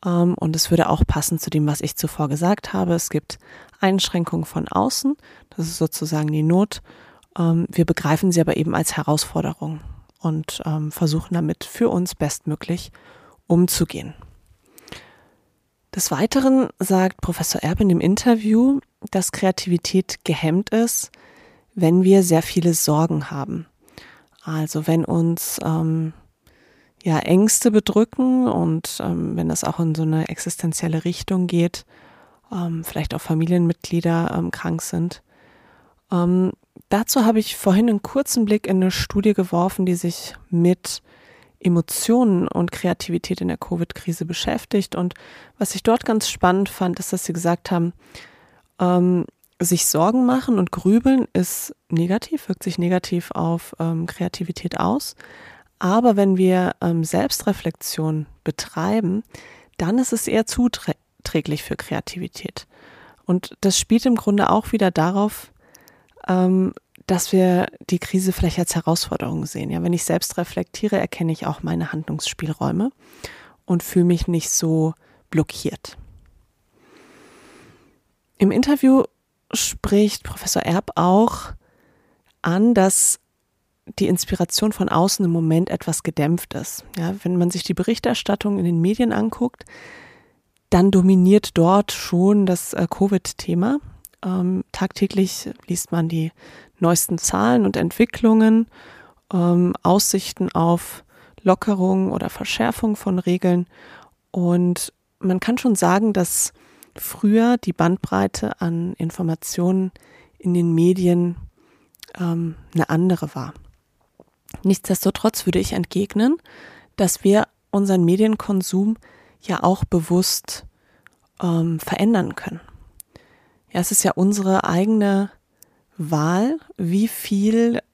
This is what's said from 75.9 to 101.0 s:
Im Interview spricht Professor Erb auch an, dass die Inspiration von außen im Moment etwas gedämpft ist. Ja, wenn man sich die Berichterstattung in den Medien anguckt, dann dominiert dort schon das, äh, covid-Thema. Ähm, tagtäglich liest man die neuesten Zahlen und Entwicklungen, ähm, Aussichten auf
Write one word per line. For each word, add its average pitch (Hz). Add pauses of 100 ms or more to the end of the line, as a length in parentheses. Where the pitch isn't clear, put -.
Im 196
Interview 269 (480)
spricht -
Professor -
Erb -
auch 190 (920)
an, 208
dass 190 (800)
die 196
Inspiration 185
von -
außen 190
im 170
Moment 165
etwas -
gedämpft 160
ist. - (120)
Ja, 175 (100)
wenn 180
man 175
sich 175
die -
Berichterstattung 202
in 185
den 170
Medien 220
anguckt, 220 (1040)
dann 190
dominiert 190
dort 190
schon 196
das, 180
äh, 180
covid-Thema. 196 (440)
Ähm, 185
tagtäglich - (160)
liest -
man 165
die 165 (480)
neuesten 170
Zahlen 214
und 196
Entwicklungen, 220 (640)
ähm, 175
Aussichten 185
auf 170 (380)